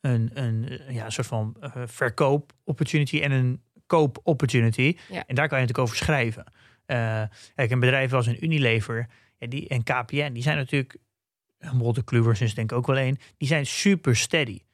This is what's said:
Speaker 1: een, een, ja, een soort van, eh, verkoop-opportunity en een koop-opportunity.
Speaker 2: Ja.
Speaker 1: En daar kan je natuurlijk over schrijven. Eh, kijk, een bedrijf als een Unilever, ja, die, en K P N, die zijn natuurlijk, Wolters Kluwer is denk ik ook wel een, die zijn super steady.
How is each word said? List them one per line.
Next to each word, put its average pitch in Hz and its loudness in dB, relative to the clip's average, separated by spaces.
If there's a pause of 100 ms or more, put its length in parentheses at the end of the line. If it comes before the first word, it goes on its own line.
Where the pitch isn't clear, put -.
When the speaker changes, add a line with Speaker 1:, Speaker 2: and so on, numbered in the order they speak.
Speaker 1:
een, 117 0
een, 123 -4 (100)
ja, 113 -8
een 113 -8
soort - -4
van, 110 -4
eh, 139 -12 (140)
verkoop-opportunity 143 0
en 143 0
een 127 2 (240)
koop-opportunity. 131 2 (120)
Speaker 2:
Ja. 185 -8
Speaker 1:
En 127 -6
daar 147 2
kan 139 0
je 127 2
natuurlijk 117 -2
over 120 0
schrijven. 123 0 (420)
Eh, 113 -2 (340)
kijk, 127 0
een 127 2
bedrijf 127 2
als 120 2
een 123 -2
Unilever, 117 0 (300)
ja, 120 -12
die, 127 -10
en 123 -2
K 127 -2
P - -14
N, 143 -2
die 117 -8
zijn 151 0
natuurlijk, 135 -4 (760)
Wolters 117 0
Kluwer 117 2
is 110 0
denk 113 -4
ik 120 -2
ook 123 -2
wel 135 2
een, 131 0 (180)
die 139 -4
zijn 147 0
super 175 2
steady. 123 -2 (120)